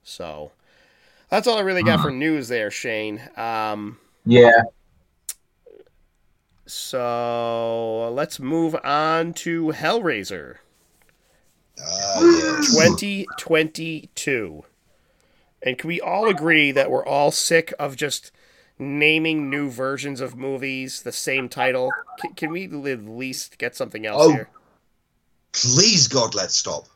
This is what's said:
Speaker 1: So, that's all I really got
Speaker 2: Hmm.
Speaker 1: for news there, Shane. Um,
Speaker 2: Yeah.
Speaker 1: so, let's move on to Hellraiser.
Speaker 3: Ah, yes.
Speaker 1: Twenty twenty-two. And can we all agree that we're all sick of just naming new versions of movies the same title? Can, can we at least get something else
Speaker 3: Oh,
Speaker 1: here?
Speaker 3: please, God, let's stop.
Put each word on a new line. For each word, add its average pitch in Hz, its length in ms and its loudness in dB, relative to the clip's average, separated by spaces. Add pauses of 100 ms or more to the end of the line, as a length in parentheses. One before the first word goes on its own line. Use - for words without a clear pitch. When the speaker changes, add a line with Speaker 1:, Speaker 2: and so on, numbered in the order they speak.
Speaker 1:
So, 76 480 -14 (760)
that's 208 180 2
all 226 100 2
I 214 40 0
really 190 200 0
got 160 180 4
Speaker 2:
Hmm. 151 40 2
Speaker 1:
for 147 80 0
news 139 380 -2
there, 110 200 0
Shane. 107 520 -4 (160)
Um, 110 640 -4 (260)
Speaker 2:
Yeah. 117 380 8 (2000)
Speaker 1:
so, 117 1500 -4
let's 143 260 -4
move 160 440 0
on 160 500 0
to 165 340 -4
Hellraiser. 143 920 -2 (1200)
Speaker 3:
Ah, - 420 -4
yes. 320 520 6
Speaker 1:
Twenty 196 540 2 (100)
twenty-two. 156 1300 -4 (960)
And 127 160 -4
can 156 100 -8
we 170 120 -4
all 196 280 0
agree 156 440 4
that 135 180 2
we're 135 160 0
all 143 260 2
sick 165 480 0
of 139 160 -6
just - 360 -6 (460)
naming 151 720 2
new 143 200 -2
versions 131 520 -6
of 123 140 -8
movies 131 640 -8
the 120 100 -8
same 135 380 -4
title? 127 420 0 (280)
Can, - 140 -10
can 156 180 -6
we 185 140 -8
at 135 380 -6
least 123 540 -10
get 120 180 -6
something 110 300 -8
else 110 180 4
Speaker 3:
Oh, 156 80 10
Speaker 1:
here? 113 180 -2 (1000)
Speaker 3:
please, 151 560 4
God, 117 280 0
let's 95 200 -4
stop. 78 300 -4 (100)